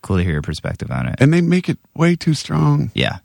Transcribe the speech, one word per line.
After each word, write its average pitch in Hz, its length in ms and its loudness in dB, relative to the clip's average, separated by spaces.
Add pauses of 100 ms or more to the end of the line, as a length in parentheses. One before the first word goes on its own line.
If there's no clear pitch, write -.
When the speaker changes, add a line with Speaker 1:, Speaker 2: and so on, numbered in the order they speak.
Speaker 1:
cool 95 160 -2
to 90 60 2
hear 87 100 0
your 73 100 -2
perspective - 480 -8
on 64 160 -4
it. - 120 -4
Speaker 2:
And 143 140 6
they 175 80 4
make 175 260 0
it - 100 -2 (180)
way 170 200 2
too 160 200 0
strong. 147 580 0
Speaker 1:
Yeah. - 320 -2